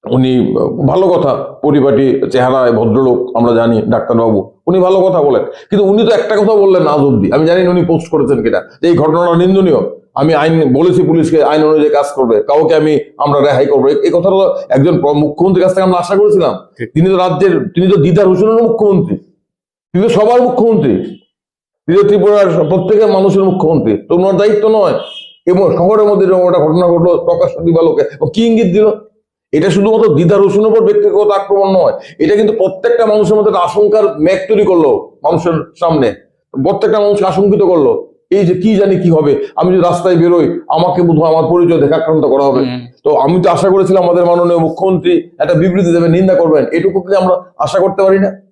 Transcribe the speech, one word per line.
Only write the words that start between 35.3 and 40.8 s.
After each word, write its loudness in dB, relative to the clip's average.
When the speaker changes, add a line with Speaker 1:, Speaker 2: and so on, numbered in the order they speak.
Speaker 1:
সামনে, 0
প্রত্যেকটা -2
মানুষকে 0
আশঙ্কিত 0
করলো। 0
এই 0
যে 0
কি 0
জানি 0
কি 0
হবে, 0
আমি 0
যদি 2
রাস্তায় 0
বেরোই, 0
আমাকে -2